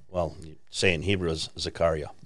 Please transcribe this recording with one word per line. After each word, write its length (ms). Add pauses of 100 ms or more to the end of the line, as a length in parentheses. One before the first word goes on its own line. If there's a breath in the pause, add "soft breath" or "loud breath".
Well, 340
you 140 (140)
say 240
in 80
Hebrew 280
is 280
Zechariah. 480 (180)